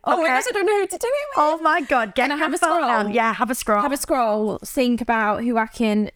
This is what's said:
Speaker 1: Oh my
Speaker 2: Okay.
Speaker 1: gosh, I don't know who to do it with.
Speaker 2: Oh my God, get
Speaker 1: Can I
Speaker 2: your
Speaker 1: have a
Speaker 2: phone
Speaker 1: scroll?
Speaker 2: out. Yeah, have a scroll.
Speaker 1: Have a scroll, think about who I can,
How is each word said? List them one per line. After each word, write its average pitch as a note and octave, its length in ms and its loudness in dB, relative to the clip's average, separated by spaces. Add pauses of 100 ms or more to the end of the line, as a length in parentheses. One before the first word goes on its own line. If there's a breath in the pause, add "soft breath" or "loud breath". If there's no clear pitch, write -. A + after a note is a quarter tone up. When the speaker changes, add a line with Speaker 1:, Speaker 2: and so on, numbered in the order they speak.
Speaker 1:
Oh - 140 2
my E4 40 0
Speaker 2:
Okay. D#4+ 60 2
Speaker 1:
gosh, C4 200 0
I A#4 40 -2
don't G4 140 -2
know G#4 140 2
who F#4+ 60 0
to F4+ 120 -8
do A#4 80 -4
it A#4+ 40 -2
with. C#5+ 280 -2
Speaker 2:
Oh D4+ 240 2
my D#4+ 180 2
God, A#3+ 340 -2
get B3+ 100 0
Speaker 1:
Can C#4+ 80 -2
I - 40 -2
Speaker 2:
your D#4 80 -2
Speaker 1:
have D4 100 -2
a - 40 -2
Speaker 2:
phone E4 240 0
Speaker 1:
scroll? B3 80 0
Speaker 2:
out. G#3 240 0
Yeah, A3+ 200 2
have A3+ 160 -2
a B3+ 60 -4
scroll. G#3 260 0
Speaker 1:
Have C#4 100 -2
a C#4+ 40 0
scroll, A3 680 0
think B3 360 0
about A3 420 0
who A#3 140 0
I A3 100 0
can, G#3+ 500 0